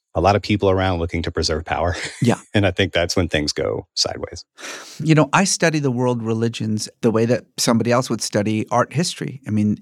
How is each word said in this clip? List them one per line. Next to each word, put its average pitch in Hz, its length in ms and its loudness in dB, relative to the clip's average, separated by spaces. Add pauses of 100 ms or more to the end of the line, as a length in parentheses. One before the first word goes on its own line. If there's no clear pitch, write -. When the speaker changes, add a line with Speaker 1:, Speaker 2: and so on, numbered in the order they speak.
(140)
Speaker 1:
a 85 60 0
lot 98 160 4
of 95 60 -2
people 101 280 0
around 92 280 0
looking 82 240 -4
to - 80 -4
preserve 78 340 -4
power. 78 300 -2 (140)
<laughs> - 140 -8
Speaker 2:
Yeah. 117 180 2 (140)
Speaker 1:
And 101 120 4
I 90 60 2
think 98 200 0
that's 85 240 0
when 90 120 2
things 73 240 -2
go 53 420 -4
sideways. - 500 -6 (560)
Speaker 2:
You 156 140 2
know, 151 180 6
I 185 120 4
study 165 340 0
the 139 120 0
world 123 320 0
religions 113 680 -2 (140)
the 117 80 4
way 113 160 4
that 120 180 0 (140)
somebody 117 340 2
else 127 180 2
would 113 120 -2
study 107 480 -2
art 117 220 0
history. 139 540 -4
I - 40 -6
mean, 107 320 2